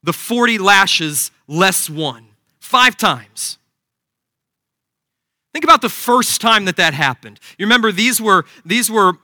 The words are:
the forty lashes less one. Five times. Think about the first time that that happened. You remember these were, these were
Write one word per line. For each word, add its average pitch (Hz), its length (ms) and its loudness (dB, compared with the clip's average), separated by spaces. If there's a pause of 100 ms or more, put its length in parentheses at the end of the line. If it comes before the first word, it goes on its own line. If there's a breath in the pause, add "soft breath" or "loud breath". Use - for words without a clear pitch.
the 160 120 -4
forty 233 440 -2
lashes 190 720 0 (140)
less 175 440 0
one. 143 380 -8 (320)
Five 247 360 0
times. - 640 -6 (1900)
Think 320 140 -6
about 311 160 4
the 220 80 -2
first - 500 0
time 220 260 2
that 180 120 -4
that 165 160 2
happened. 131 480 -4 (160 loud breath)
You 190 80 -6
remember 226 260 2
these 226 300 -2
were, 196 240 2 (180 soft breath)
these 214 260 -2
were 196 340 2